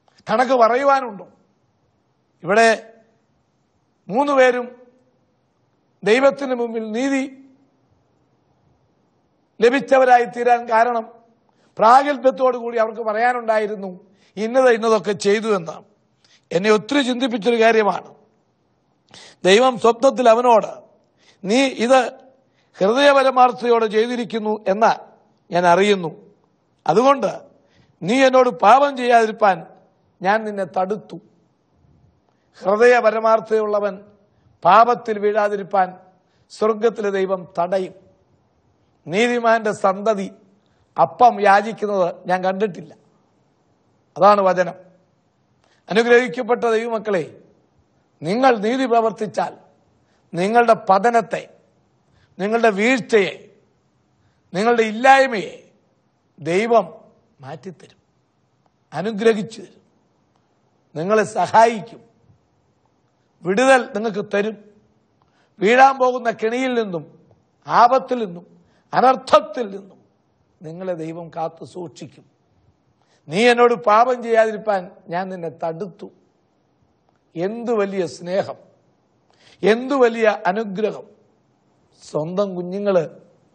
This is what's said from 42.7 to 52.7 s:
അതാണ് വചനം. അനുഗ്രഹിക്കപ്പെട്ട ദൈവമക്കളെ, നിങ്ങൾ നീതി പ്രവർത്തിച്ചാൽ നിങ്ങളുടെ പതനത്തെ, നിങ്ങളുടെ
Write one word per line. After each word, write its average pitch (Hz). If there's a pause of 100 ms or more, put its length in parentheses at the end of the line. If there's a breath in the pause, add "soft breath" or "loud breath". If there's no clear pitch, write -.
അതാണ് 202
വചനം. 180 (1120)
അനുഗ്രഹിക്കപ്പെട്ട 240 (120)
ദൈവമക്കളെ, 214 (960)
നിങ്ങൾ 240
നീതി 240
പ്രവർത്തിച്ചാൽ 220 (800)
നിങ്ങളുടെ 220 (140)
പതനത്തെ, 196 (960)
നിങ്ങളുടെ 226